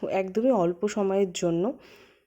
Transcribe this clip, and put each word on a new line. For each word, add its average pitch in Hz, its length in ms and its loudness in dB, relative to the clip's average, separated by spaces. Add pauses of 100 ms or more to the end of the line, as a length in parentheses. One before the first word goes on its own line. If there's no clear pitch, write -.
একদমই 196 420 0
অল্প 180 360 2
সময়ের 196 440 0
জন্য। 175 420 0 (540)